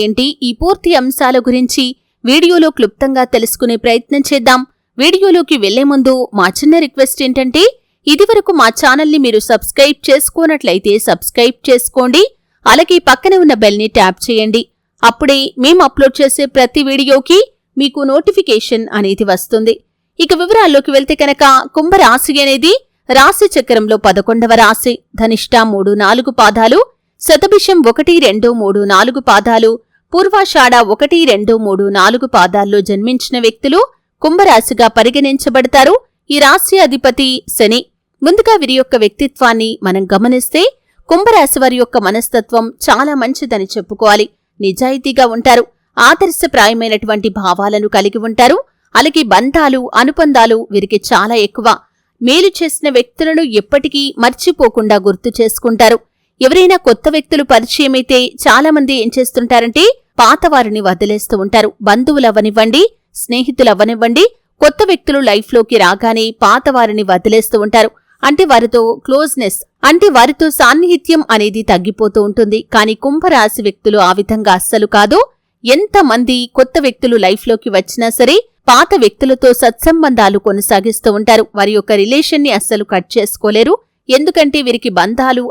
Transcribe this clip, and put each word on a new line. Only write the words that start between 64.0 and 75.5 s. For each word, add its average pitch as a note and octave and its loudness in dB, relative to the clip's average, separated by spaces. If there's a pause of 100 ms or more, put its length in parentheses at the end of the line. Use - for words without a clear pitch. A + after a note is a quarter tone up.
కొత్త D4 2 (120)
వ్యక్తులు C#4+ -2
లైఫ్లోకి A3 0
రాగానే A3 -2 (200)
పాత A#3 2 (140)
వారిని G#3+ -2
వదిలేస్తూ A3 0
ఉంటారు. A3 0 (360)
అంటే D4 0
వారితో A#3 2 (240)
క్లోజ్‌నెస్, C4 -2 (300)
అంటే F4 4
వారితో C4+ 2 (120)
సాన్నిహిత్యం D#4+ 0 (120)
అనేది G#3+ -2 (100)
తగ్గిపోతూ G3+ -2
ఉంటుంది. G#3+ -2 (160)
కానీ A3 0 (100)
కుంభరాశి C#4 0
వ్యక్తులు G#3 -2
ఆ F3+ 2
విధంగా G#3+ -2
అస్సలు G#3+ -2
కాదు. G#3+ 2 (460)